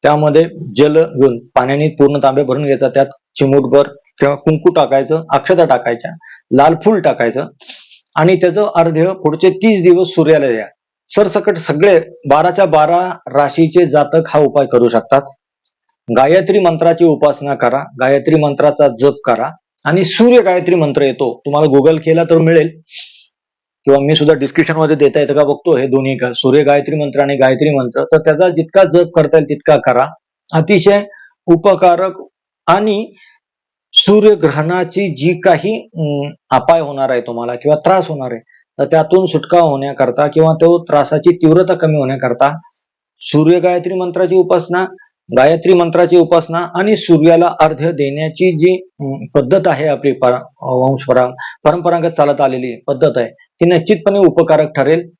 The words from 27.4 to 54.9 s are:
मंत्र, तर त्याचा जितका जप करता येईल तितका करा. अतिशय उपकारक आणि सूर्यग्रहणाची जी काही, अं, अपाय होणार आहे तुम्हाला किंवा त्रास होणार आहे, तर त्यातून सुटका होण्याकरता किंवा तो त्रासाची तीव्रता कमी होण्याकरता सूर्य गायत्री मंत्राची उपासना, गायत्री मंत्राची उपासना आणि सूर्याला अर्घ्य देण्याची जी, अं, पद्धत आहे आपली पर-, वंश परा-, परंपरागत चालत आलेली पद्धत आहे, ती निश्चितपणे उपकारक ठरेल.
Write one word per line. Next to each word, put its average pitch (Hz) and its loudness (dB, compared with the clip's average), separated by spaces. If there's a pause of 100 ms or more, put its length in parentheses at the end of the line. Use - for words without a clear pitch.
मंत्र, 135 -4
तर 160 0
त्याचा 156 0
जितका 165 0 (100)
जप 170 2
करता 156 2
येईल 156 4
तितका 147 0
करा. 131 -2 (400)
अतिशय 196 2 (440)
उपकारक 180 0 (400)
आणि 208 -2 (800)
सूर्यग्रहणाची 180 0
जी 165 -2
काही, 185 -2
अं, 147 -6 (180)
अपाय 165 2
होणार 139 -6
आहे 123 -2
तुम्हाला 120 -8
किंवा 147 -2
त्रास 175 0
होणार 135 -10
आहे, 113 -12 (380)
तर 139 0
त्यातून 160 0
सुटका 160 0
होण्याकरता 139 -2
किंवा 160 0
तो 170 2
त्रासाची 156 0
तीव्रता 165 2
कमी 156 -2
होण्याकरता 135 -2 (640)
सूर्य 160 0
गायत्री 180 -2
मंत्राची 180 -4
उपासना, 180 0 (520)
गायत्री 165 2
मंत्राची 175 2
उपासना 165 0
आणि 185 -2
सूर्याला 170 2
अर्घ्य 156 0
देण्याची 156 -4
जी, 185 0 (120)
अं, 135 -10
पद्धत 156 0
आहे 147 -2
आपली 139 -2
पर-, 127 -2 (200)
वंश 131 -2
परा-, 127 0 (340)
परंपरागत 170 0
चालत 143 0
आलेली 127 -4
पद्धत 135 -2
आहे, - -4
ती - -4
निश्चितपणे 180 0
उपकारक 156 0
ठरेल. 156 -2